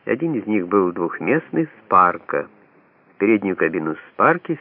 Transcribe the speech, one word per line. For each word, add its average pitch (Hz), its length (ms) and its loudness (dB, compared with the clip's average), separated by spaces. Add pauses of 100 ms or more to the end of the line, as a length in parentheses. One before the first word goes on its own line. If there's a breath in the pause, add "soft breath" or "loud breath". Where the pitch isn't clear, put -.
Один 143 300 -2
из 104 120 -4
них 104 220 -2
был 92 240 2
двухместный, 98 760 -2
с - 220 -20
Парка. 87 600 2 (640)
В - 80 -20
переднюю 98 380 2
кабину 80 400 -2
с - 200 -20
Парки 160 440 0